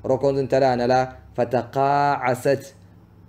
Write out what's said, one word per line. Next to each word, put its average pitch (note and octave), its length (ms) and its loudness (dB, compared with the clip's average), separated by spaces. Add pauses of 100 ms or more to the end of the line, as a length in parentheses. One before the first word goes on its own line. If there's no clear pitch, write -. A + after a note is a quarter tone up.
rokon C3+ 320 0
zin C3+ 100 -2
tara C3 300 2
nala, B2+ 400 0 (180)
fataqa'asat. C3 1400 0 (560)